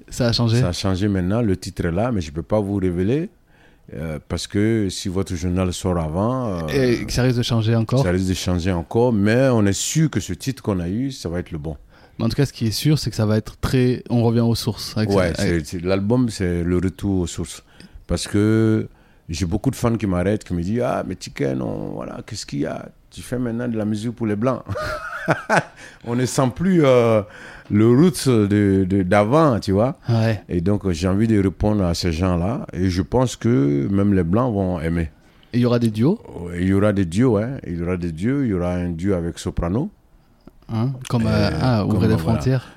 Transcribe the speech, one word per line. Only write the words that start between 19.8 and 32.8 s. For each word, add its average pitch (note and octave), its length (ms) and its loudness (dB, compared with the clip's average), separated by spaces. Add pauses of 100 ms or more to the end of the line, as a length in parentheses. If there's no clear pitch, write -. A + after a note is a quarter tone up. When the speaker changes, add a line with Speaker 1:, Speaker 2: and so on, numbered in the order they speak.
Speaker 2:
qui G#2 80 -2
m'arrêtent, F#2+ 380 0
qui - 100 -6
me E2+ 80 -2
disent : « G#2+ 220 -2
Ah, F#2+ 220 -2
mais F#2 100 -8
Tiken, - 420 -6
non, G#2 320 -6
voilà, - 360 -12
qu'est-ce - 200 -12
qu'il - 140 -8
y D#2 60 -4
a ? - 220 -10 (220)
Tu - 120 -18
fais - 160 -6
maintenant A#2+ 300 -4
de A2+ 80 -4
la G#2+ 80 -2
musique G#2+ 280 -2
pour A2+ 140 -6
les G#2 100 0
Blancs. » A#2+ 260 -2 (680)
<laughs> - 760 -4
On A#2+ 100 -4
ne B2+ 100 0
sent B2+ 280 0
plus, F3 300 2
euh, A#2 380 6 (480)
le G#2 180 6
roots C#3+ 400 4
de, G2+ 600 4
de, G2 140 2
d'avant, G#2 580 4
tu - 120 -2
vois. G#2+ 260 2 (100)
Speaker 1:
Ouais. A2+ 400 2
Speaker 2:
Et F2+ 120 0
donc, F#2+ 300 0
j'ai E2+ 180 0
envie G2+ 200 2
de A2 120 4
répondre G2 440 2
à E2+ 100 2
ces F2 180 -2
gens-là. F2+ 600 0
Et F#2 180 0